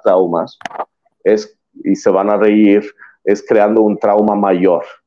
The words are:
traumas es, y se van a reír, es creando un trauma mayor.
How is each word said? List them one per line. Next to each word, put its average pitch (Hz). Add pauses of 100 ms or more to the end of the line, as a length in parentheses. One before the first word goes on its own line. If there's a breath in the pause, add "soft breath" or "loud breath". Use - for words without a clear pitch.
traumas 90 (680)
es, 107 (240)
y 98
se 101
van 98
a 104
reír, 104 (400 loud breath)
es 104
creando 107
un 104
trauma 104
mayor. 92 (220)